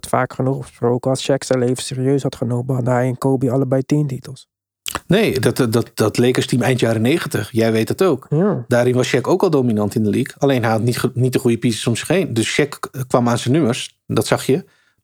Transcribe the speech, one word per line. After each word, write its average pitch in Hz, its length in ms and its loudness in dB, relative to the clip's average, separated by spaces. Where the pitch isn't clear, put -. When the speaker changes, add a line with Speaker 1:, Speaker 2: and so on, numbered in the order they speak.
Speaker 1:
het - 60 -10
vaak 123 260 -2
genoeg 135 260 -2
besproken. 123 520 -2
Als 131 200 -2
Shaq 135 140 0
zijn 131 140 0
leven 123 260 0
serieus 131 380 -2
had 135 140 -4
genomen, 123 380 -2
had 123 120 -2
hij 127 200 2
en 123 120 -2
Kobe 135 320 0
allebei 135 320 0
tien 151 240 0
titels. 131 420 -12
Speaker 2:
Nee, 175 340 2
dat, 120 160 2
dat, 120 160 0
dat, 113 220 0
dat 107 240 0
Lakers-team 127 440 2
eind 123 180 0
jaren 113 220 2
negentig, 131 480 -2
jij 113 220 2
weet 110 160 0
het - 140 -2
ook. 160 280 2
Speaker 1:
Ja. 151 380 0
Speaker 2:
Daarin 120 260 2
was 123 220 0
Shaq 123 60 2
ook 170 200 0
al 196 80 2
dominant 120 440 0
in 113 80 0
de 104 80 2
league. 107 280 -2
Alleen 135 240 2
hij 113 100 0
had 107 100 0
niet 120 160 0
ge-, 123 160 -2
niet 123 180 0
de 135 60 -2
goede 117 200 2
pieces 117 280 -2
om 113 100 0
zich - 120 -8
heen. 156 260 0
Dus 110 260 0
Shaq 147 80 2
k-, - 100 -12
kwam 120 200 2
aan 120 100 0
zijn 123 160 0
nummers, - 520 -2
dat 110 200 0
zag - 200 0
je. 151 180 2